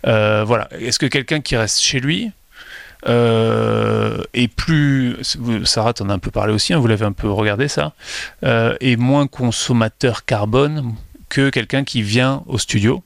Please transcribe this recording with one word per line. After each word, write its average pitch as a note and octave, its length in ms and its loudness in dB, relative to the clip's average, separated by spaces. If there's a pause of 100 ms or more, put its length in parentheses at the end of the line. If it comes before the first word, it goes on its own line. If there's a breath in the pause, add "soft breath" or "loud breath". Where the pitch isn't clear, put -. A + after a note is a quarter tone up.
Euh, G#2+ 380 2
voilà. G#2+ 300 0
Est-ce A#2+ 260 -4
que D3+ 60 0
quelqu'un C#3 340 -2
qui - 160 -4
reste A2 240 0
chez - 220 0
lui, F#3 300 -2 (760 loud breath)
euh, A2 1160 2 (100)
est B2 140 2
plus, C#3 680 -2 (220)
vous, A#2 280 -4
Sarah, A#2 280 0
t'en G2 160 -4
as G2+ 40 0
un F#2+ 60 -2
peu - 120 -6
parlé G#2+ 220 0
aussi, G#2+ 200 0
hein, E3 60 4
vous A#2+ 80 2
l'avez G#2+ 180 2
un G2+ 60 -2
peu G#2 180 -4
regardé G#2+ 380 0
ça, D3 260 -4 (500 loud breath)
euh, A#2 360 2
est B2 160 2
moins C3+ 320 2
consommateur A#2+ 1000 0
carbone A#2+ 680 0 (340)
que C#3 200 2
quelqu'un C3+ 340 -2
qui B2 180 -2
vient B2 460 2
au B2+ 100 -4
studio. A2 480 0